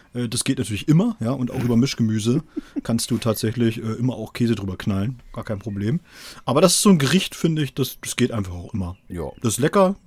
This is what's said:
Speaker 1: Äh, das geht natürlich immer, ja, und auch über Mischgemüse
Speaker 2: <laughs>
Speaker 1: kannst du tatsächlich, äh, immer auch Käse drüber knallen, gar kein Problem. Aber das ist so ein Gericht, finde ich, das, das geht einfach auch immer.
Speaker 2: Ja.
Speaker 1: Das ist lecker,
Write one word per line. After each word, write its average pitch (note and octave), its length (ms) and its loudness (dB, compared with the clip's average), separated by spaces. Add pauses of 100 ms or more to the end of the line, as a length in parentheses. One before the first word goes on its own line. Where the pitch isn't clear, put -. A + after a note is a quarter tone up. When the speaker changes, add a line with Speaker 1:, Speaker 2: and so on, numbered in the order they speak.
(140)
Speaker 1:
Äh, A#2+ 140 -4
das A2+ 160 -4
geht C3+ 140 0
natürlich G2+ 300 -4
immer, G3 320 4
ja, A2+ 120 0
und B2+ 180 -2
auch - 120 -4
über A#2+ 140 2
Mischgemüse A#2 680 2 (200)
Speaker 2:
<laughs> - 200 -8
Speaker 1:
kannst - 280 -2
du A2+ 80 0
tatsächlich, A2 600 0
äh, A2 140 -4
immer A#2+ 220 -2
auch A2 180 -10
Käse A#2 220 2
drüber F#2+ 220 -4
knallen, G#2 440 -2 (140)
gar A#2 100 -8
kein G#2 140 -6
Problem. G#2 420 -4 (460)
Aber C3+ 160 2
das F3 120 6
ist - 80 0
so G#3 80 6
ein F3+ 80 8
Gericht, C#3+ 360 0
finde D#3+ 280 0
ich, C3+ 120 -6
das, - 280 -4
das - 140 -8
geht B2 160 2
einfach F#2+ 220 -4
auch F2 180 -12
immer. F2+ 240 -6 (120)
Speaker 2:
Ja. E2 220 -8 (120)
Speaker 1:
Das A2+ 120 0
ist - 60 -4
lecker, F#3+ 360 2 (100)